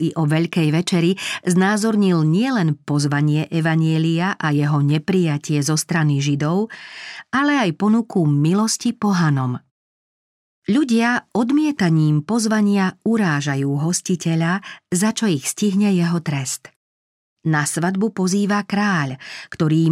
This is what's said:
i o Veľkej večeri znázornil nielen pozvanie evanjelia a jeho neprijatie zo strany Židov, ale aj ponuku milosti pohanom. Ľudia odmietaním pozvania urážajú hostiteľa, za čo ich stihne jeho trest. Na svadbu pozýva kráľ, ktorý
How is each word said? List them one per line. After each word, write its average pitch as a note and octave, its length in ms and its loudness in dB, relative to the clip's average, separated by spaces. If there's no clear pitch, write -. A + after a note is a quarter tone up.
i E3 160 0
o D#3+ 80 0
Veľkej D#3+ 480 0
večeri F3 400 0
znázornil F#3+ 800 2
nielen F#3 480 0
pozvanie D3 800 0
evanjelia D#3+ 800 0
a D#3 160 -4
jeho D3 320 2
neprijatie D3+ 800 0
zo D3+ 160 0
strany D3+ 400 0
Židov, D3 480 0
ale C#4+ 320 0
aj F#3 160 0
ponuku G#3+ 480 2
milosti F#3 720 0
pohanom. D3 640 0
Ľudia A#3 720 0
odmietaním F#3+ 880 2
pozvania G#3 800 0
urážajú C#3+ 720 0
hostiteľa, E3 800 -2
za G#3 240 0
čo A3 160 -2
ich C#3 160 -2
stihne G3+ 480 0
jeho E3+ 240 0
trest. C#3+ 560 -6
Na D3+ 160 2
svadbu F#3+ 480 -2
pozýva G3+ 560 -2
kráľ, F3 560 -2
ktorý D#3+ 380 2